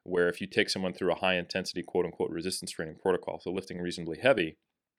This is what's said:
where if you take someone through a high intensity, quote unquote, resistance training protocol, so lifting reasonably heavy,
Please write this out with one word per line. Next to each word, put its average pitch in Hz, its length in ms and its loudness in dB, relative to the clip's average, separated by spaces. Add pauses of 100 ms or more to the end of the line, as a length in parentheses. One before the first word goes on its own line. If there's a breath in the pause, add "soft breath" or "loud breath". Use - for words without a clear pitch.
where 87 260 2
if 87 100 -2
you 98 60 -6
take 104 240 4
someone 95 240 -2
through 92 180 2
a - 80 0
high 92 180 4
intensity, 87 440 -4
quote 87 240 0
unquote, 87 240 -4
resistance 87 420 -4
training 78 300 -8
protocol, 90 400 0
so 92 80 -6
lifting 90 300 -4
reasonably 85 420 -4
heavy, 101 360 4 (420)